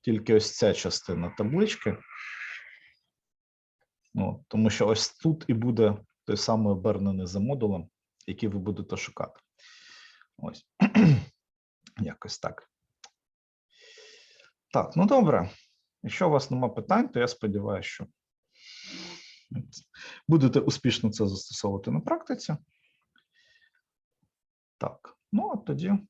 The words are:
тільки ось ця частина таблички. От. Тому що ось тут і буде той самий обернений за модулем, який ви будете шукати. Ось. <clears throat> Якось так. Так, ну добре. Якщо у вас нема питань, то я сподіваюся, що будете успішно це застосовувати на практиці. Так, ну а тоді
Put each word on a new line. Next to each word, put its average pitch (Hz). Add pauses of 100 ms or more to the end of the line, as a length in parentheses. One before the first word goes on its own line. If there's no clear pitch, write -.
тільки 110
ось -
ця 120
частина 87
таблички. 151 (2250)
От. 98
Тому 110
що 104
ось 110
тут 160
і 123
буде 110 (280)
той 104
самий 107
обернений 95
за 92
модулем, 107 (380)
який 113
ви 101
будете 95
шукати. - (960)
Ось. - (140)
<clears throat> -
Якось -
так. - (2000)
Так, -
ну 180
добре. 151 (520)
Якщо 170
у -
вас 139
нема 127
питань, 190
то 123
я 120
сподіваюся, 101
що - (2250)
будете 151
успішно -
це 104
застосовувати 98
на -
практиці. 285 (2250)
Так, - (140)
ну 381
а -
тоді 170 (180)